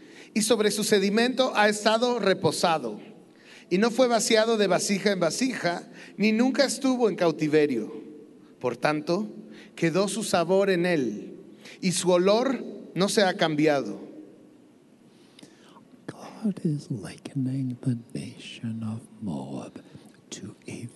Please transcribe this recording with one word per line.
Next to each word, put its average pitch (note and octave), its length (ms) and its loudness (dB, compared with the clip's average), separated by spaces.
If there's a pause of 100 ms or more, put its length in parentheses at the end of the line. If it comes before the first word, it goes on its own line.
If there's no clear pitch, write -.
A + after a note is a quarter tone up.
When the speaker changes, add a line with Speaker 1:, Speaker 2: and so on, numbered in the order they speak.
(340)
Speaker 1:
y G#3+ 80 2
sobre G#3 300 2
su A3 100 -4
sedimento A3+ 720 2
ha G#3 140 4
estado A3+ 500 2
reposado, E3 840 0 (680)
y F3+ 80 0
no A3+ 140 2
fue B3 160 4
vaciado A3 480 4
de G#3 100 4
vasija F#3 460 2
en F#3 80 0
vasija, F3 640 -2 (320)
ni G#3+ 160 2
nunca C4 320 4
estuvo B3 440 0
en F#3 60 0
cautiverio. D3+ 800 2 (680)
Por A#2+ 180 -2
tanto, D#3 520 -2 (480)
quedó E3+ 320 0
su G3+ 160 -6
sabor F#3+ 440 2
en F3 160 2
él, B2+ 520 -2 (440)
y F3+ 120 0
su F3 180 0
olor G#3+ 500 4 (360)
no F#3 120 2
se G3+ 140 4
ha F#3 140 4
cambiado." D3 640 2 (2500)
Speaker 2:
God G#3 220 -2
is D3 260 -2
likening B2+ 920 -6
the B2 140 0 (220)
nation A2+ 640 -10
of A2 180 -8 (200)
Moab D#2+ 520 -10 (580)
to - 240 -14 (120)
a - 300 -12